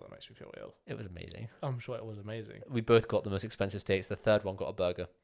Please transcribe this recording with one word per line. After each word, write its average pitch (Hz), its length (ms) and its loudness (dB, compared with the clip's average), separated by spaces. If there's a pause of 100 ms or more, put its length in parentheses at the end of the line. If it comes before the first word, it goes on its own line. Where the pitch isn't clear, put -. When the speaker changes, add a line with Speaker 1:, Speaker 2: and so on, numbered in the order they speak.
Speaker 1:
that - 100 -18
makes - 180 -18
me - 60 -20
feel - 220 -16
ill. - 160 -12 (140)
Speaker 2:
It 123 100 -8
was 110 80 -10
amazing. 87 420 -10 (140)
Speaker 1:
I'm 131 180 -2
sure 120 180 -6
it 113 80 -10
was 110 120 -10
amazing. 107 500 -8
Speaker 2:
We 123 140 0
both 113 260 8
got - 160 4
the 104 60 -4
most 98 140 0
expensive 98 380 -2
steaks. 95 260 2
The 101 80 -4
third 107 280 6
one 95 120 -2
got 92 140 -6
a 95 40 -6
burger. 90 340 0 (160)